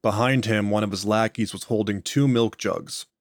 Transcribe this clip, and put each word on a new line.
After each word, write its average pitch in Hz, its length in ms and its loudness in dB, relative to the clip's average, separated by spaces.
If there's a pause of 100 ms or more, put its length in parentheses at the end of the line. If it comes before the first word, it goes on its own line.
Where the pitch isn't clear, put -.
Behind 117 420 2
him, 104 260 0
one 107 140 2
of 101 60 -4
his 98 160 -6
lackeys 107 460 0
was 95 120 -10
holding 104 380 -2
two 139 260 2
milk 117 300 2
jugs, 82 480 -6 (140)